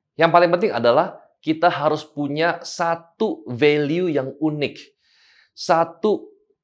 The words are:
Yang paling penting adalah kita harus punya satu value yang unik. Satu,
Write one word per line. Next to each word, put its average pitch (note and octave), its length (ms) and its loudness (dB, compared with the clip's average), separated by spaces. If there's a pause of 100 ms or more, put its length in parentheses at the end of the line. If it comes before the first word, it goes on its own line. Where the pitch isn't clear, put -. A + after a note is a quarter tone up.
(200)
Yang D#3+ 160 4
paling F3 180 6
penting F3+ 220 0
adalah A#2+ 420 2 (220)
kita D#3+ 320 0
harus D3+ 340 -2
punya D3+ 560 -4
satu E3+ 880 -6
value D3 640 0
yang C3+ 260 -4
unik. D3+ 380 -4 (800)
Satu, E3 800 -2 (280)